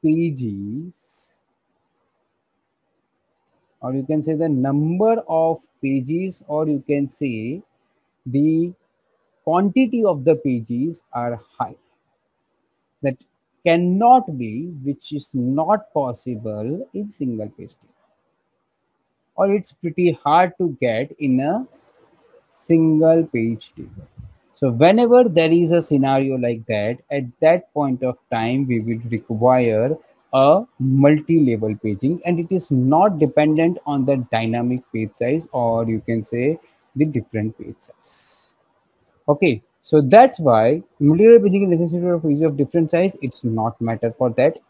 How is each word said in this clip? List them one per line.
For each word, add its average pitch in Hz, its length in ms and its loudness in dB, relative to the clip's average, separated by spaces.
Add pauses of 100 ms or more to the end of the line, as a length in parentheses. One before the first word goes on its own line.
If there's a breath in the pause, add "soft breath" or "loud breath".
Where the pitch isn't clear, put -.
pages, 139 1300 -6 (2500)
or 127 140 -8
you 135 80 -4
can 151 200 -2
say 156 120 -2
the 160 160 -2
number 151 760 0
of 165 340 0 (200)
pages, 139 680 -6
or 151 220 -4
you 147 180 -4
can 143 220 -2
say 127 540 -8 (640)
the 156 440 0 (760)
quantity 214 600 0
of 151 220 0
the 160 100 4
pages 131 640 -4 (120)
are 120 260 -6 (180)
high. 104 160 -8 (1300)
That 135 140 -2 (480)
cannot 180 720 2
be, 120 300 -8 (160)
which 139 320 -10
is 143 180 -12
not 151 640 -2
possible 120 960 -6
in 208 160 -10
single 113 400 -8
page - 220 -20
table, - 240 -20 (1400)
or 196 180 2
it's 202 180 -6
pretty 175 400 0 (100)
hard 170 360 2
to 165 240 -4
get 123 360 -2
in 131 220 0
a 196 260 -4 (840)
single 160 720 2
page 117 500 -6
table. - 320 -20 (480)
So 131 160 -2
whenever 226 540 4
there 160 260 2
is 170 220 2
a 170 100 2
scenario 135 540 0
like 120 300 -4
that, 110 320 -4 (120)
at 139 140 -4 (160)
that 170 340 2
point 135 300 -4
of 123 120 -4 (140)
time, 123 380 -2
we 120 100 0
will 113 220 -4 (100)
require 120 840 0 (360 soft breath)
a 143 300 4 (160)
multi-level 135 1040 2
paging, 127 420 -4
and 170 140 -2
it 170 120 -6
is 185 200 -4
not 151 480 2
dependent 156 680 2
on 139 180 -2
the 131 260 0
dynamic 120 520 -2 (100)
page 110 240 -4
size, 147 340 -4
or 117 380 -2
you 110 180 -4
can 113 160 -4
say 127 380 -4 (340 soft breath)
the 147 120 0
different 110 520 -6
page - 200 -16
size. - 760 -20 (760)
Okay, 143 340 0 (200)
so 156 180 2
that's 220 380 6
why 135 440 2 (180)
multi-level 196 480 6
paging 196 240 0
is 165 80 0
necessary 175 400 -2
for 160 80 -2
pages 147 160 0
of 143 120 -2
different 156 360 -2
size. 180 280 -2
It's - 220 -10
not 113 380 -4
matter 117 360 -4
for 127 140 -2
that. 131 280 0 (120)